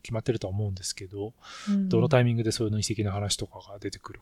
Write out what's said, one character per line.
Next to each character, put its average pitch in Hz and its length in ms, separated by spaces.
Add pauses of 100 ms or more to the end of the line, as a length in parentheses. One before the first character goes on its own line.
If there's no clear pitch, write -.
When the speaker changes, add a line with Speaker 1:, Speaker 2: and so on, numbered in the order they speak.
Speaker 1:
決 120 120
ま 113 60
っ - 20
て 127 100
る 110 60
と - 80
は 95 60
思 104 160
う - 20
ん 98 40
で 92 100
す - 100
け 98 120
ど、 101 260 (360)
Speaker 2:
う 202 40
ん。 196 160
Speaker 1:
ど 180 120
の 165 80
タ 131 120
イ 123 40
ミ 120 100
ン - 20
グ 117 80
で 110 80
そ - 120
う 107 40
い 104 40
う 107 60
移 104 60
籍 110 180
の 101 80
話 101 260
と - 120
か - 100 (140)
が 104 80
出 101 100
て - 80
く - 140
る - 80